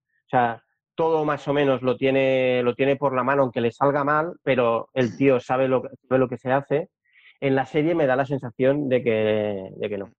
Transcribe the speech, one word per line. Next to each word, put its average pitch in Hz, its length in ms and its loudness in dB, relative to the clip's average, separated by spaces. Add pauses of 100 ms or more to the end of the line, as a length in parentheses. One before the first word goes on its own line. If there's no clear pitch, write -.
(260)
O - 40 -18
sea, 120 320 0 (320)
todo 160 300 0
más 147 240 -4
o 143 40 -2
menos 135 300 0
lo 127 140 0
tiene, 131 680 0
lo 123 140 -2
tiene 135 180 0
por 131 220 -2
la 123 80 0
mano, 139 180 2
aunque 127 180 -2
le 117 120 0
salga 143 320 0
mal, 151 300 -2 (100)
pero 120 500 0
el 123 220 0
tío 135 240 4
sabe 131 260 -2
lo, 131 160 0 (260)
sabe 127 120 2
lo 127 80 2
que 127 100 -8
se 127 140 -4
hace. 143 360 -2 (520)
En 135 160 0
la 135 100 0
serie 160 300 0
me 156 100 2
da 127 80 2
la 131 120 0
sensación 135 640 -2
de 123 140 2
que, 107 720 0
de 107 120 -6
que 101 100 -6
no. 98 200 -12